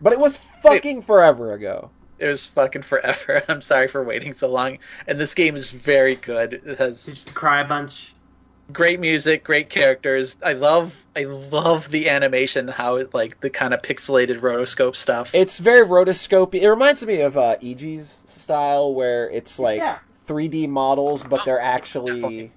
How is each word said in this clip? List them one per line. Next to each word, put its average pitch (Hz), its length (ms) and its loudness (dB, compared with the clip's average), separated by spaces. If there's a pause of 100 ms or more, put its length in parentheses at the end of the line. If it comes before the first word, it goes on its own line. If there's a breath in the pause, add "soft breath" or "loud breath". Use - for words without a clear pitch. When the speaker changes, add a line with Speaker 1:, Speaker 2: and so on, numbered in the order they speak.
Speaker 1:
But 185 120 4
it 247 80 2
was 285 180 2 (240)
Speaker 2:
Wait. 294 120 8
Speaker 1:
fucking 277 280 -2
forever 147 500 4
ago. 104 380 -10 (300)
Speaker 2:
It 151 80 -2
was 143 180 -4
fucking 135 360 -2
forever. 139 600 -2
<laughs> - 40 -20
I'm 151 120 -2
sorry 131 280 2
for 135 160 -6
waiting 120 300 -8
so - 140 -4
long. 127 300 -4 (300 loud breath)
And 143 120 -4
this 151 140 -6
game 160 220 0
is 131 160 -10
very 135 420 2
good. 117 500 -6
It 139 140 -12
has 127 260 -4
Speaker 3:
Did 143 220 -16
you - 60 -20
cry 143 280 0
a 143 40 -2
bunch? - 480 -8 (600)
Speaker 2:
Great 170 260 2
music, 156 460 0
great 156 240 0
characters. 135 720 0
I 160 120 0
love, 160 420 2 (180)
I 143 100 -4
love 143 680 -2
the 156 180 0
animation, 135 580 0
how 123 300 -4
it, 131 160 -6
like, 113 280 -4
the 139 100 -4
kinda 127 260 -2
pixelated 127 640 0
rotoscope 127 560 -2
stuff. 120 380 -4
Speaker 1:
It's 185 240 2
very 233 280 8
rotoscopy. 185 760 2
It 208 80 6
reminds 262 340 2
me 208 160 -2
of, 143 160 0
uh, 117 260 2
Eiji's 147 520 -14 (120)
style, 143 680 -2
where 123 360 -2
it's, - 280 -10
like, 110 220 -2
Speaker 3:
Yeah. - 180 -4 (260)
Speaker 1:
three 156 240 -4
D 156 180 -4
models, 139 560 -2
but 131 220 -8
they're 131 160 -2
Speaker 2:
Oh, 120 40 -6
Speaker 1:
actually, 127 500 -4
Speaker 2:
definitely. 113 420 -10